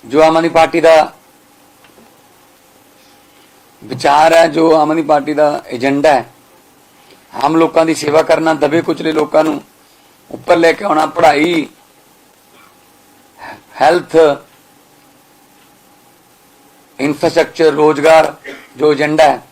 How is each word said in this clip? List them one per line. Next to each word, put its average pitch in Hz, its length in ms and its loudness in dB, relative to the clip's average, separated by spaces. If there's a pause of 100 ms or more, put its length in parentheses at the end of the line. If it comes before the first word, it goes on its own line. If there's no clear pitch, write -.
ਜੋ 147 180 0
ਆਮ 160 140 4
ਆਦਮੀ 165 120 0
ਪਾਰਟੀ 160 320 0
ਦਾ 160 340 2 (2750)
ਵਿਚਾਰ 151 520 2
ਹੈ, 165 140 4
ਜੋ 160 280 2
ਆਮ 151 140 0
ਆਦਮੀ 160 120 -2
ਪਾਰਟੀ 147 320 -2
ਦਾ 147 320 -2
ਏਜੰਡਾ 139 480 -2
ਹੈ, 117 160 -4 (1120)
ਆਮ 156 140 0
ਲੋਕਾਂ 160 300 2
ਦੀ 160 80 -2
ਸੇਵਾ 147 280 -2
ਕਰਨਾ, 160 320 0
ਦਬੇ 147 280 -2
ਕੁਚਲੇ 160 300 -6
ਲੋਕਾਂ 156 320 -2
ਨੂੰ 147 160 -6 (720)
ਉੱਪਰ - 260 -2
ਲੈ 165 160 2
ਕੇ 202 120 -8
ਆਉਣਾ, 156 220 -2
ਪੜ੍ਹਾਈ, 156 600 0 (2250)
ਹੈਲਥ, 165 360 0 (2750)
ਇਨਫਰਾਸਟ੍ਰਕਚਰ, 156 720 -2
ਰੋਜ਼ਗਾਰ, 151 640 2 (420)
ਜੋ 147 160 0
ਏਜੰਡਾ 151 320 0
ਹੈ 131 280 0